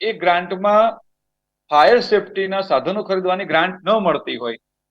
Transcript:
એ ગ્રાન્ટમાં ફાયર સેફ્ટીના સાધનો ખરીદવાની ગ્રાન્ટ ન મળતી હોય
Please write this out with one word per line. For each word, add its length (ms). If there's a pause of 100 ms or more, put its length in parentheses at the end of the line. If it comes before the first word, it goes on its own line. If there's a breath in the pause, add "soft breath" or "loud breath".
એ 120
ગ્રાન્ટમાં 880 (640)
ફાયર 300
સેફ્ટીના 600
સાધનો 420
ખરીદવાની 420
ગ્રાન્ટ 380
ન 80
મળતી 440
હોય 220 (340)